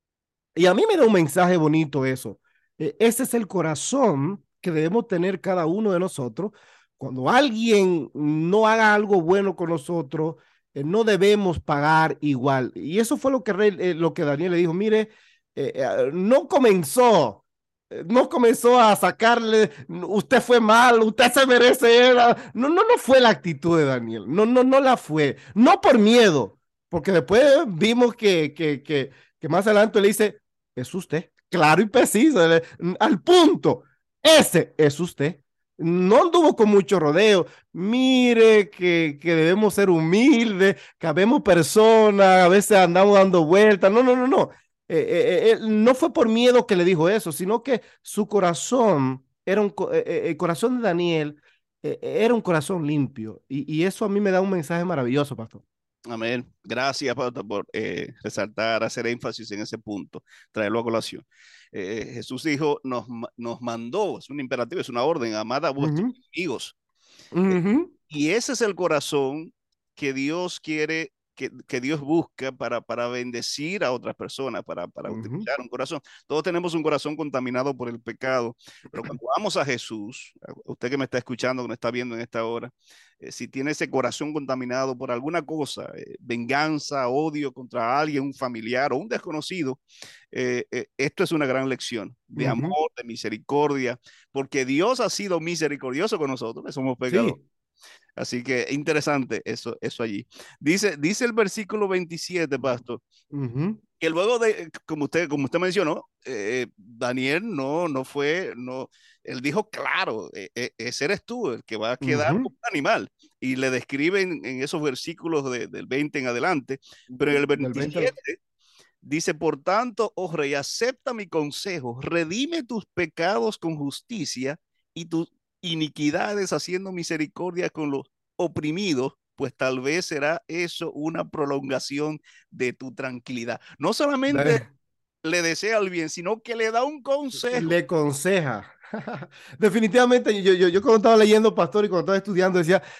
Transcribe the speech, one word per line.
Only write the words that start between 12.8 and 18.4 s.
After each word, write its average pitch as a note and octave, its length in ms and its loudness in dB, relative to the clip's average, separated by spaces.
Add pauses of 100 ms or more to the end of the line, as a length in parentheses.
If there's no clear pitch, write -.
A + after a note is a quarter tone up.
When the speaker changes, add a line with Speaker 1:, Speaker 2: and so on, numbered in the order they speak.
Speaker 1:
eso A3+ 180 0
fue C4+ 140 -2
lo C4 120 -2
que G#3 100 -4
rey, G3+ 260 2
eh, F3+ 140 0
lo D#3+ 200 -2
que E3+ 100 -4
Daniel D3 280 -2
le E3+ 60 0
dijo. F3 160 0
Mire, G#3+ 360 0 (460)
eh, C3 200 -6
eh, B2+ 380 0
no A3 340 2
comenzó, G3 1000 2 (440)
eh, B2 180 -12
no B3 220 2
comenzó B3 500 4